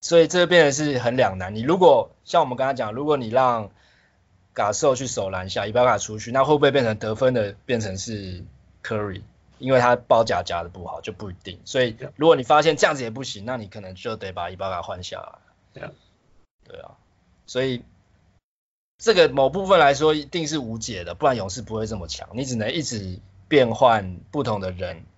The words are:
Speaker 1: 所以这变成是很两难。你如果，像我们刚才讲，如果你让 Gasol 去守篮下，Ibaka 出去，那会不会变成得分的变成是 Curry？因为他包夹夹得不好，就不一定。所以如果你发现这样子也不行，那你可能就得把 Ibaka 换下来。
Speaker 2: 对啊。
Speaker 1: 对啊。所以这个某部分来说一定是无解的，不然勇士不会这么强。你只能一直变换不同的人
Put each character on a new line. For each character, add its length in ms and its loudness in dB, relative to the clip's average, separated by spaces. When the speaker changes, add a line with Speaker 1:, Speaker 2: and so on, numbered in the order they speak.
Speaker 1:
所 180 4
以 80 8
这 200 2
变 180 6
成 80 4
是 260 -2
很 180 -2
两 220 2
难。 160 -8
你 80 -6
如 160 0
果， 320 6
像 180 0
我 40 0
们 100 -8
刚 100 -2
才 80 -2
讲， 180 -6
如 120 -6
果 120 0
你 120 -6
让 420 0
Gasol 440 0
去 100 -8
守 240 -6
篮 180 -8
下， 160 -4
Ibaka 380 2
出 160 -10
去， 140 -10
那 120 2
会 100 4
不 40 2
会 140 4
变 120 2
成 140 -2
得 160 -4
分 180 2
的 220 -2
变 160 -2
成 160 -6
是 480 -10
Curry？ 400 -6
因 140 -2
为 80 6
他 160 4
包 260 2
夹 200 0
夹 200 -6
得 60 -10
不 180 -16
好， 140 -12
就 140 -12
不 160 -14
一 120 -12
定。 220 -16
所 180 -2
以 140 -2
如 100 2
果 100 8
你 60 -4
发 180 4
现 160 2
这 100 2
样 80 2
子 80 -6
也 60 -6
不 160 -10
行， 220 -12
那 100 -6
你 120 -12
可 120 -18
能 140 -16
就 200 -8
得 160 -10
把 200 -8
Ibaka 320 -8
换 200 -12
下 140 -12
来。 220 -16
Speaker 2:
对 100 -18
啊。 100 -16
Speaker 1:
对 100 -20
啊。 120 -20
所 180 -4
以 180 -4
这 160 2
个 160 6
某 180 2
部 160 -4
分 160 6
来 140 6
说 180 2
一 140 -4
定 200 -6
是 120 -4
无 180 -6
解 280 -10
的， 100 -10
不 120 -2
然 100 2
勇 120 -6
士 140 -10
不 120 -12
会 120 -4
这 100 -8
么 100 -12
强。 280 -14
你 100 -6
只 100 -6
能 160 -2
一 120 -4
直 360 -8
变 260 4
换 440 2
不 120 -4
同 180 -4
的 120 -6
人 340 -10